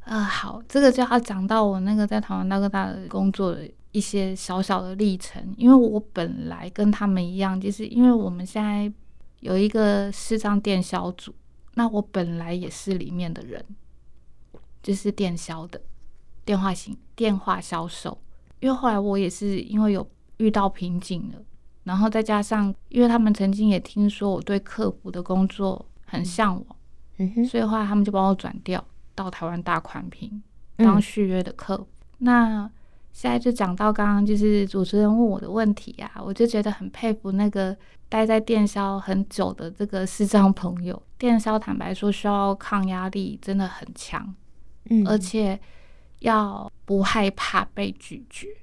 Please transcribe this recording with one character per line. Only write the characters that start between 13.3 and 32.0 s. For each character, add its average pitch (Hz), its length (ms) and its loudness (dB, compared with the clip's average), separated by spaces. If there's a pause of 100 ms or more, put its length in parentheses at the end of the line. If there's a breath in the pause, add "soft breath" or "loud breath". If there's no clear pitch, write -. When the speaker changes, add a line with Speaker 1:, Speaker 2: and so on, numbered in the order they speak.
Speaker 1:
的 160 120 -10
人， - 200 -12 (1160)
就 202 100 -4
是 202 200 -4
电 185 240 -2
销 160 320 -10
的， - 120 -16 (640)
电 202 140 0
话 190 160 0
型-， - 220 -12 (180)
电 214 240 0
话 185 220 -2
销 165 260 -8
售。 - 320 -10 (400)
因 262 100 0
为 262 60 2
后 254 140 0
来 214 100 2
我 202 180 0
也 190 140 0
是 196 300 -4
因 208 220 0
为 214 100 4
有 190 120 -2 (340)
遇 220 120 4
到 202 180 2
瓶 180 320 -4
颈 170 300 -8
了， - 100 -16 (440)
然 180 120 -2
后 214 140 4
再 220 100 2
加 214 220 2
上 208 320 0 (140)
因 240 120 2
为 240 60 8
他 233 140 6
们 214 120 6
曾 196 200 2
经 214 160 4
也 190 100 6
听 208 320 2
说 202 220 -2
我 185 80 -2
对 202 180 0
客 208 320 -2
服 185 220 -12
的 180 100 -8
工 185 240 2
作 190 400 -4 (180)
很 - 200 -4
向 185 320 0
往， - 200 -14 (420)
Speaker 2:
嗯 190 180 0
哼。 233 80 4
Speaker 1:
所 247 160 -2
以 - 20 2
后 220 160 0
来 214 80 -2
他 202 80 -2
们 202 100 6
就 202 60 -2
帮 190 180 2
我 190 60 6
转 - 200 -10 (100)
调 180 200 -4 (300)
到 190 160 -6
台 - 160 -8
湾 170 160 -6
大 170 180 -2
宽 - 300 -12
屏 208 320 -12 (340)
当 214 240 8
续 208 260 0
约 185 160 0
的 - 100 -6
客 - 260 -6
服。 196 80 -12 (320)